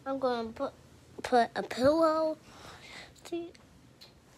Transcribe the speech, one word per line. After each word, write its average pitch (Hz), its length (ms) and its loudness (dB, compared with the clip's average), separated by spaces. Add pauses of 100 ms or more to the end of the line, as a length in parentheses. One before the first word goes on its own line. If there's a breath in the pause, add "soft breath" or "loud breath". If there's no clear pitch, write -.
I'm 269 140 -4
gonna 247 320 -2
put, 269 220 -6 (500)
put 233 340 4
a 196 60 -4
pillow. 311 720 2 (880 loud breath)
See, 339 240 -8 (880)